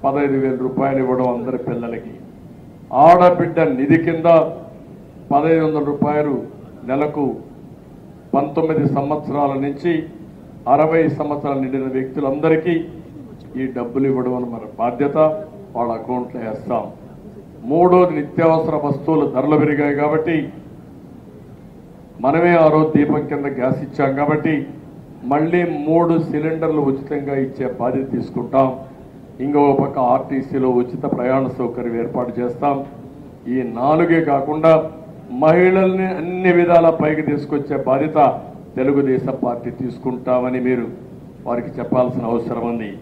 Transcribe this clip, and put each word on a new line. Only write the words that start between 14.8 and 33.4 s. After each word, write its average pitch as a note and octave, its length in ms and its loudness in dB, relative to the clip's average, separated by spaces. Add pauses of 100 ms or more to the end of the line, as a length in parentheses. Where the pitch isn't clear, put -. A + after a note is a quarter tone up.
వాళ్ళ A#2 160 -2
అకౌంట్లో B2 500 -6
వేస్తాం. G#2+ 500 -6 (720)
మూడోది, F3 520 4
నిత్యావసర D#3+ 600 0
వస్తువుల D3 540 0
ధరలు C#3+ 280 0
పెరిగాయి D3 380 0
కాబట్టి D#3 540 -2 (1700)
మనమే E3+ 340 4
ఆ D#3+ 120 8
రోజు D#3 300 4
దీపం D3 300 2
కింద C#3+ 180 -4
గ్యాస్ C3 320 -2
ఇచ్చాం C#3 380 -2
కాబట్టి D3 520 0 (640)
మళ్ళీ E3 300 2 (260)
మూడు E3 260 2 (160)
సిలిండర్లు D#3+ 600 -2
ఉచితంగా C#3 460 -4 (100)
ఇచ్చే B2+ 220 -6 (120)
బాధ్యత C3 360 -2
తీసుకుంటాం. B2+ 520 0 (760)
ఇంకో D3 160 2 (200)
పక్క C#3 160 -2 (180)
ఆర్టీసీలో C3 540 -2 (120)
ఉచిత - 240 -6 (120)
ప్రయాణ C3 280 0 (120)
సౌకర్యం A#2+ 460 -4
ఏర్పాటు A#2+ 360 -6
చేస్తాం. B2 360 -2 (800)